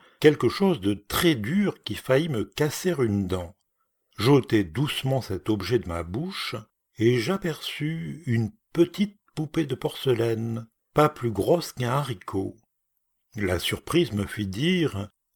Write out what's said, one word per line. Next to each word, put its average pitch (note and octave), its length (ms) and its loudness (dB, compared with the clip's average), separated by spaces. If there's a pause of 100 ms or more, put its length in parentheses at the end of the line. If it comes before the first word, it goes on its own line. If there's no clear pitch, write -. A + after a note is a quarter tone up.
(200)
quelque C#3+ 300 6
chose F3+ 320 2
de G2+ 120 2
très D#3+ 420 0
dur D#3+ 480 -2
qui G#2 120 -6
faillit C#3+ 320 2
me A2+ 160 -2
casser D3+ 560 -2
une G2+ 280 2
dent. F2+ 280 -4 (600)
J'ôtai A#2 480 4
doucement C3 560 -4
cet - 280 -6
objet G#2+ 300 0
de F2+ 80 -10
ma E2+ 160 -4
bouche, B2 540 -8 (400)
et A#2+ 200 4
j'aperçus D#3 1080 -4
une A2+ 260 0 (220)
petite F3 440 2 (160)
poupée D#3 320 -4
de C3+ 100 -4
porcelaine, A2+ 920 -2 (260)
pas D3+ 140 6
plus A#2+ 240 -2
grosse A#2 400 0
qu'un A#2+ 200 -4
haricot. A#2 640 -4 (800)
La F#2 220 0
surprise C#3 540 0
me G#2 140 0
fit G#2 220 -6
dire : « B2+ 600 0 (280)